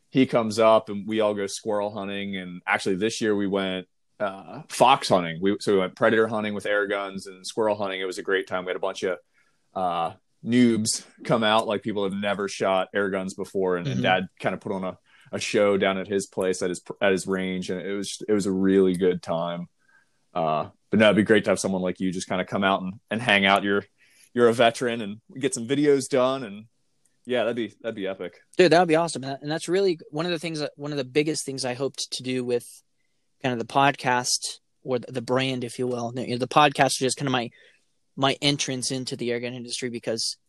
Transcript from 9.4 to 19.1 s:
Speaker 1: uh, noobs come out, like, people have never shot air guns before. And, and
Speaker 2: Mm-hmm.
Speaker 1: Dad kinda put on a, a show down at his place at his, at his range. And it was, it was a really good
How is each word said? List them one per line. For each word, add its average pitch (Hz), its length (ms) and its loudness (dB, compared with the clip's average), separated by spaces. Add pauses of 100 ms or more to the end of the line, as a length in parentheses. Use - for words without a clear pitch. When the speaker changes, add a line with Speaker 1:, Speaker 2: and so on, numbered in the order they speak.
Speaker 1:
uh, 87 400 -2 (320)
noobs 117 580 2 (200)
come 117 220 0
out, 110 220 4
like, 101 140 -2
people 104 220 -4
have 95 100 -4
never 101 360 -4
shot 95 440 0
air 101 160 0
guns 95 260 -4
before. 92 420 -2
And, 151 100 -6
and 131 100 -4
Speaker 2:
Mm-hmm. 127 60 -2
Speaker 1:
Dad 95 240 0 (120)
kinda 98 180 -4
put 107 160 -8
on 95 100 -6
a, 90 140 -8 (340)
a 101 80 -6
show 101 380 2
down 95 200 2
at 90 120 -8
his 98 180 -2
place 92 340 -2
at 95 80 -2
his, 90 120 -6 (200)
at 98 120 4
his 90 120 -2
range. 92 440 -2
And 92 120 -4
it 95 140 -6
was, 101 220 -8 (100)
it 107 60 4
was 101 140 0
a 98 40 0
really 95 460 4
good 90 260 2